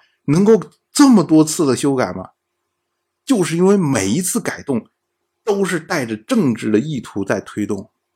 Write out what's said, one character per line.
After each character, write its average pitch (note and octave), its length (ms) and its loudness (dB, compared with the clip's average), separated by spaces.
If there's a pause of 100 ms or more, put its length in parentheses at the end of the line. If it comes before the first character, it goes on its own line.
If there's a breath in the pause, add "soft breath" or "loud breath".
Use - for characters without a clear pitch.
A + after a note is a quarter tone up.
(260 soft breath)
能 D#3+ 180 2
够 G#3 180 6 (300)
这 C#4+ 160 6
么 G#3+ 160 6
多 D#3 200 4
次 D#3 220 -2
的 C3 100 2
修 C#3 200 -2
改 A#2 160 -2
吗？ F#2 200 -12 (920)
就 G#3+ 180 0
是 D3+ 120 -4
因 F3+ 100 2
为 G3+ 120 4
每 C3 320 0
一 D3 120 -2
次 F#3+ 200 -4
改 - 200 -8
动 B2 260 -6 (580)
都 G3+ 180 0
是 F3 160 -4
带 D#3+ 260 -6
着 A2 120 -6
政 E3 360 -2
治 A2 160 -6
的 G#2 100 2
意 D3 200 -6
图 - 240 -8
在 G2+ 160 -4
推 - 260 -8
动。 G2 240 -10 (260)